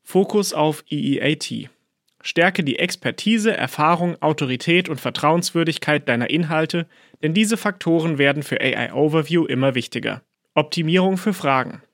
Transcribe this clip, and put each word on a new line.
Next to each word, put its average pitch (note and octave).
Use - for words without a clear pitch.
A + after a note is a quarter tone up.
Fokus G3
auf D3+
E C#3+
E -
A D3
T. A2+
Stärke F3+
die C#3
Expertise, G#3
Erfahrung, E3
Autorität D3+
und D3
Vertrauenswürdigkeit D#3
deiner A#2+
Inhalte, D#3+
denn D#3
diese G#3+
Faktoren E3
werden C#3+
für -
A A#2+
I A2
Overview D3+
immer B2+
wichtiger. -
Optimierung F3
für G3
Fragen. C3+